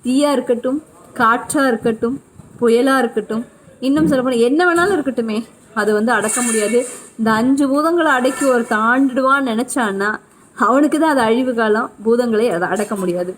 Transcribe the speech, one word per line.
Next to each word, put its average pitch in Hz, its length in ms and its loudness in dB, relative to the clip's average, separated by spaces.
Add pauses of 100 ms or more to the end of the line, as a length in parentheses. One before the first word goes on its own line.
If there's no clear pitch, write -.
தீயா 277 280 2
இருக்கட்டும், 262 500 -2 (320)
காற்றா 254 520 0
இருக்கட்டும், 233 560 -2 (380)
புயலா 247 380 2
இருக்கட்டும், 226 460 -4 (360)
இன்னும் 294 280 0
சொல்ல 262 140 2
போனா 254 140 0
என்ன 277 300 2
வேணாலும் 349 300 2
இருக்கட்டுமே, 233 480 -4 (300)
அது 214 180 0
வந்து 214 200 0
அடக்க 220 300 -2
முடியாது. 226 440 0 (320)
இந்த 226 120 0
அஞ்சு 269 360 2
பூதங்களை 311 440 2
அடக்கி 262 360 0
ஒருத்தன் 233 420 0
ஆண்டுடுவான்னு 262 640 2
நினைச்சான்னா 214 600 -2 (460)
அவனுக்கு 277 420 2
தான் 320 120 2
அது 269 100 2
அழிவு 233 340 0
காலம். 220 360 0 (140)
பூதங்களை 233 460 2
அதை 175 180 -2
அடக்க 202 260 -2
முடியாது. 180 440 -4